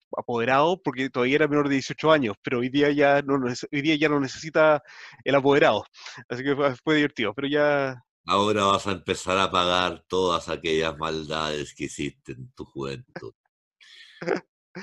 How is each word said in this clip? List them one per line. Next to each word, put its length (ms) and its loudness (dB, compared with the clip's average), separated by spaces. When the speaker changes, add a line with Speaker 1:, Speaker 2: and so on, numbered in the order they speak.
Speaker 1:
apoderado 640 0
porque 280 -4
todavía 260 0
era 120 4
menor 200 2
de 80 0
dieciocho 360 0
años, 300 2
pero 180 -4
hoy 100 -2
día 220 2
ya 300 4
no 160 0
neces-, 340 -4
hoy 100 -4
día 140 2
ya 140 0
no 100 2
necesita 640 2
el 120 2
apoderado. 500 4
Así 140 -6
que 120 0
fue, 280 0
fue 120 2
divertido, 380 0
pero 140 -6
ya 560 0
Speaker 2:
Ahora 400 0
vas 200 2
a 60 -2
empezar 480 -4
a 100 0
pagar 580 0
todas 420 0
aquellas 480 -2
maldades 760 -6
que 120 -10
hiciste 480 -10
en 180 -16
tu 140 -16
juventud. 680 -12
Speaker 1:
<laughs> 260 -4